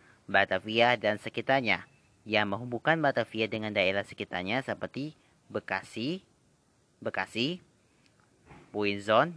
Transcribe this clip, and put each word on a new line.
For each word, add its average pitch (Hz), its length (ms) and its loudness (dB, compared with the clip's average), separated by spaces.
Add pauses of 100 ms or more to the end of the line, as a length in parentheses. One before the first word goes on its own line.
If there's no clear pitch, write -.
(280)
Batavia 107 720 2
dan 107 240 0
sekitarnya, 110 640 0 (400)
yang 104 240 2
menghubungkan 123 480 0
Batavia 117 480 0
dengan 107 240 -4
daerah 98 320 2
sekitarnya 98 560 -4
seperti 131 560 -8 (320)
Bekasi, 113 720 -6 (800)
Bekasi, 113 640 -4 (1120)
Windsor, 104 600 2